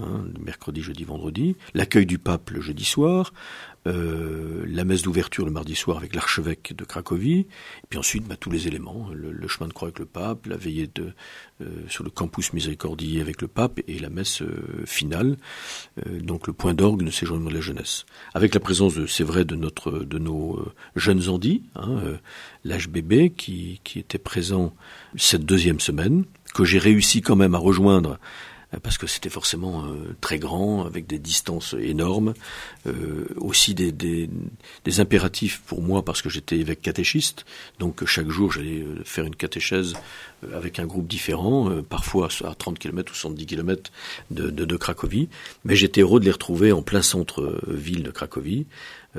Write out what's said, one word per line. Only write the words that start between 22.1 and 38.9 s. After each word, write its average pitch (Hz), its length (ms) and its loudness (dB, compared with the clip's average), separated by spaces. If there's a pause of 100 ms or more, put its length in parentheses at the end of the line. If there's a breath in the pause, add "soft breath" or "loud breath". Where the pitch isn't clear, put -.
l'H 87 240 -4
B 85 100 -4
B, 113 360 6
qui, 90 500 -8
qui - 120 -12
était 90 220 -6
présent 90 560 0 (400 loud breath)
cette 78 300 2
deuxième 85 340 6
semaine, 101 460 2 (280)
que 92 120 6
j'ai 92 140 6
réussi 104 420 8
quand 110 160 6
même 92 180 8
à 87 40 2
rejoindre, 92 600 6 (540 loud breath)
euh, 85 80 -8
parce - 160 0
que - 80 -6
c'était - 240 -4
forcément, 85 560 -2
euh, 78 340 -8
très - 200 -2
grand, 92 440 0
avec 85 220 -6
des 78 140 -6
distances 82 600 -2
énormes, 90 540 2 (540 loud breath)
euh, 78 380 -4 (120)
aussi - 380 2
des, 87 160 2
des, 85 380 -2 (540 loud breath)
des 82 160 2
impératifs 95 680 2
pour 87 160 -4
moi, 92 200 2
parce - 200 -2
que - 60 -6
j'étais 80 280 -2
évêque 80 240 -2
catéchiste, - 640 -2 (320 loud breath)
donc 87 280 -4
chaque 80 240 0
jour 90 220 2
j'allais, 78 300 -4
euh, 76 240 -8